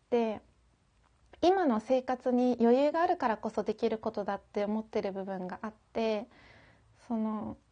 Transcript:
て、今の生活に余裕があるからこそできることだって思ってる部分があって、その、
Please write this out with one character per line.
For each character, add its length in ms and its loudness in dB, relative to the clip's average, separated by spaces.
て、 320 0
今 240 4
の 140 2
生 240 0
活 280 -2
に 280 2
余 180 6
裕 140 4
が 100 0
あ 60 2
る 100 2
か 100 -2
ら 100 0
こ 120 -6
そ 140 -4
で 100 -2
き 160 -2
る 80 -4
こ 140 -4
と 120 -6
だ 120 -4
っ 60 -10
て 240 -4
思 160 -2
っ 20 -8
て 180 -4
る 100 -4
部 140 -8
分 220 -8
が 140 -10
あ 60 -8
っ 60 -10
て、 340 -2
そ 100 -4
の、 400 -6